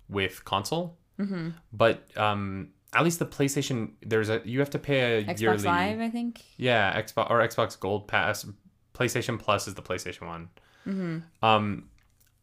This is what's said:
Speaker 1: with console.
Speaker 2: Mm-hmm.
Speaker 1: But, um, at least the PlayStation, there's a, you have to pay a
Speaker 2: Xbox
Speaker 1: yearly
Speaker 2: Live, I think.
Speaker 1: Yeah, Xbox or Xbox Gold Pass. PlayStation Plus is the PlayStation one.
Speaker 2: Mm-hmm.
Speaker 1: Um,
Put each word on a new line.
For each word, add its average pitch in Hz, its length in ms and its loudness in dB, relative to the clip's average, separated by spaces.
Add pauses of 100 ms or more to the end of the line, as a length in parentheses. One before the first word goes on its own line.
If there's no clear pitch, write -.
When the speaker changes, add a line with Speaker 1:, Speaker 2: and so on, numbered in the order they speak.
(100)
Speaker 1:
with 98 340 -2
console. 170 540 -2 (200)
Speaker 2:
Mm-hmm. 190 300 -4 (240)
Speaker 1:
But, 110 460 2
um, 101 500 -2 (260)
at 131 100 6
least 165 140 2
the 156 80 -2
PlayStation, 139 680 -2 (100)
there's 110 280 2
a, 113 140 0
you 123 160 -2
have 143 100 0
to 151 80 -2
pay 123 420 2
a 107 40 0
Speaker 2:
Xbox 104 160 -4
Speaker 1:
yearly 107 240 4
Speaker 2:
Live, 185 360 2
I 226 100 -2
think. 240 320 -6 (140)
Speaker 1:
Yeah, 107 440 2
Xbox - 300 -2
or 120 100 4
Xbox 113 380 0
Gold 101 300 -2
Pass. 101 380 0 (480)
PlayStation 117 440 -2
Plus 101 300 0
is 95 60 -8
the - 80 -14
PlayStation 90 440 -6
one. 85 220 -10 (380)
Speaker 2:
Mm-hmm. 180 320 -4 (260)
Speaker 1:
Um, 107 460 2 (520)